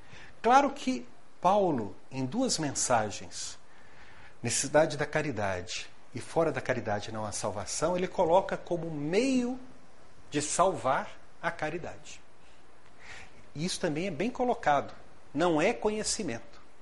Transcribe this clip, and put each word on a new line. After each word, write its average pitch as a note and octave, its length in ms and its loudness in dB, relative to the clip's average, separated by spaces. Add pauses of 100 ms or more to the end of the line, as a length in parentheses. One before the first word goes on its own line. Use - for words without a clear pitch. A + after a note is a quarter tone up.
(420)
Claro C4 300 8
que - 340 -4 (340)
Paulo, F3 540 4 (160)
em C3 160 -2
duas A3+ 320 2
mensagens, A#2 1000 0 (880)
Necessidade C#3+ 540 4
da C#3+ 100 0
Caridade G#2 840 -2 (260)
e A#2+ 60 -6
Fora D#3+ 300 2
da C3 100 -2
Caridade G#2+ 520 0
Não A2 120 -4
Há G2+ 80 -6
Salvação, A2 640 0
ele F3+ 120 0
coloca F#3 480 4
como E3 340 -4
meio A#3+ 680 2 (720)
de D3 120 0
salvar D#3+ 680 2 (320)
a E3 100 -2
caridade. D3+ 680 -6 (1300)
E D3 100 -4
isso - 160 -2
também E3 260 0
é G3+ 40 -2
bem F3+ 200 0
colocado. D#3 640 2 (380)
Não D#3+ 280 4
é G3+ 120 6
conhecimento. G#3+ 880 -2 (220)